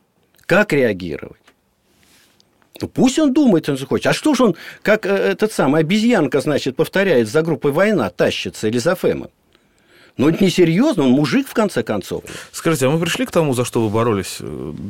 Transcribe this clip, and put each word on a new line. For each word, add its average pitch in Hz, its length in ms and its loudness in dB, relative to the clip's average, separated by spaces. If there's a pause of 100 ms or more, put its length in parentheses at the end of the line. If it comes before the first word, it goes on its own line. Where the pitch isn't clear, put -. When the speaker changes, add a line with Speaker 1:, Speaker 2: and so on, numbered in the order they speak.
(500)
Speaker 1:
Как 202 240 2
реагировать? 95 640 -2 (1400)
Ну, 98 60 -6
пусть 254 320 2
он 285 140 2
думает, 226 360 2
он 139 80 -2
захочет. 135 300 -2
А 147 60 2
что 302 200 0
ж 240 80 0
он, 214 140 2 (260)
как, 208 240 0
э, 185 80 -2
этот 196 400 0
самый, 156 280 2
обезьянка, 185 600 2
значит, 135 340 -2
повторяет 160 540 2
за 156 140 0
группой 151 280 -2
"Война", 175 380 0
тащится 107 580 -2
или 117 120 0
за 170 160 0
фэмом? 80 340 -2 (880)
Ну, 131 100 2
это 165 160 2
несерьёзно, 185 600 2
он 127 80 4
мужик, 151 360 2
в - 60 -18
конце 202 300 -2
концов. 92 400 -6 (280)
Speaker 2:
Скажите, 135 360 0
а - 20 2
мы 160 100 0
пришли 180 280 -2
к - 40 -14
тому, 151 220 0
за 120 100 -2
что 117 240 -2
вы - 60 -2
боролись, 110 460 -2
э, 69 340 -10 (160)